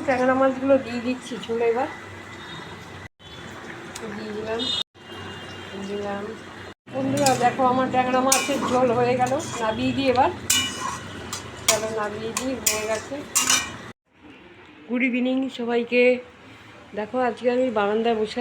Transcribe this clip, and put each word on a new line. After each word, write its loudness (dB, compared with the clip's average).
ট্যাংরা 4
মাছগুলো 4
দিয়ে -4
দিচ্ছি -4
ঝোলে 0
এবার, 0
দিয়ে -8
দিলাম, -4
দিলাম। -4
বন্ধুরা 2
দেখো 2
আমার 4
ট্যাংরা 4
মাছের 2
ঝোল 4
হয়ে 4
গেল, 2
নামিয়ে 0
দিই 2
এবার। 6
চলো 2
নামিয়ে -4
দিই, -2
হয়ে 0
গেছে। -4
গুড 2
ইভিনিং 2
সবাইকে। 2
দেখো -4
আজকে -2
আমি 4
বারান্দায় 4
বসে -2